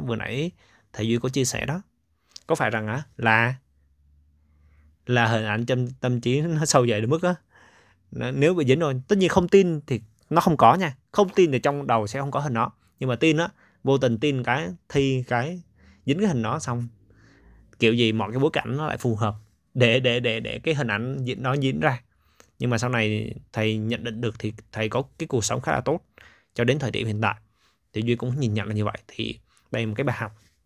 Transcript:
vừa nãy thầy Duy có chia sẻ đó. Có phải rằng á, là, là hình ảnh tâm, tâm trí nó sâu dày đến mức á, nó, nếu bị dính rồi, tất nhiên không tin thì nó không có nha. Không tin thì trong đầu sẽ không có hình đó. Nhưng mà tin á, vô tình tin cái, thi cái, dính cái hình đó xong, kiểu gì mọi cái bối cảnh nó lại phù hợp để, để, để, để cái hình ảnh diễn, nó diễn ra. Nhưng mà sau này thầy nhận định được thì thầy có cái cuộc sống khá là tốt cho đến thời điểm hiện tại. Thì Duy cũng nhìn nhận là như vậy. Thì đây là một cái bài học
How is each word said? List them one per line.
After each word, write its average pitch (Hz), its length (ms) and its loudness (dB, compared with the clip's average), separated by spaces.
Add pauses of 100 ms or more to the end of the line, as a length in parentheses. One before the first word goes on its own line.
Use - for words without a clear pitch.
vừa 113 80 -4
nãy 139 360 -6 (420)
thầy 107 140 -4
Duy 117 100 2
có 131 120 -4
chia 131 160 0
sẻ - 200 -4
đó. 175 160 -4 (680)
Có 160 80 0
phải 120 140 0
rằng 110 180 -2
á, 123 160 -4 (140)
là, 117 380 4 (1500)
là 120 220 2
hình 113 180 0
ảnh 110 200 -2
tâm, 127 220 0
tâm 123 340 -4
trí 131 200 0
nó 160 240 -2
sâu 127 220 4
dày 107 140 0
đến 110 80 -2
mức 165 140 0
á, 180 120 0 (760)
nó, 120 200 -6
nếu 143 220 2
bị 160 120 0
dính 131 140 4
rồi, 135 280 -2
tất 208 100 2
nhiên 180 120 4
không 180 180 2
tin 175 400 4
thì 117 140 -2 (300)
nó 165 100 4
không 160 160 4
có 123 180 8
nha. 175 200 -2 (160)
Không 196 180 2
tin 175 220 4
thì 127 80 0
trong 143 280 -2
đầu 113 200 2
sẽ 135 120 -8
không 139 120 -6
có 139 80 -2
hình 143 140 -4
đó. 113 180 0 (280)
Nhưng 131 100 -2
mà 120 60 -2
tin 156 220 4
á, 170 120 0 (340)
vô 135 140 4
tình 123 220 2
tin 135 240 0
cái, 143 260 0 (200)
thi 135 380 2
cái, 151 340 -2 (440)
dính 143 140 0
cái 208 80 2
hình 135 140 0
đó 120 180 -2
xong, 120 280 -6 (920)
kiểu 117 140 6
gì 117 180 4
mọi 107 200 -2
cái 123 80 -4
bối 147 140 4
cảnh 120 240 -2
nó 156 100 -4
lại - 100 -4
phù 117 180 -2
hợp 107 200 -2 (380)
để, 123 260 4
để, 123 200 0
để, 113 200 -2
để 113 240 -8
cái 160 100 0
hình 139 140 -4
ảnh 120 360 -4
diễn, 120 200 -6
nó 131 100 -2
diễn 139 260 0
ra. 143 220 0 (580)
Nhưng 123 100 -2
mà 117 80 0
sau 120 120 -2
này 110 460 -2 (180)
thầy 110 240 0
nhận 110 260 -4
định 117 180 -8
được 113 180 -4
thì 107 140 -6 (180)
thầy 110 180 -4
có 113 140 -2 (160)
cái 160 80 -6
cuộc 113 180 -2
sống 120 160 -4
khá 151 100 -2
là 131 100 0
tốt 160 180 -2 (540)
cho 120 100 -2
đến 135 160 2
thời 123 120 -4
điểm 107 160 -4
hiện 107 140 -4
tại. 104 140 0 (580)
Thì 110 80 -4
Duy 117 140 0
cũng 127 240 -4
nhìn 113 140 -2
nhận 107 140 -4
là 110 60 -6
như 104 120 -2
vậy. - 120 -4 (100)
Thì - 320 -10 (320)
đây 113 120 -2
là 110 40 -4
một 107 100 -6
cái 135 60 -2
bài 120 160 -2
học 107 120 -8 (340)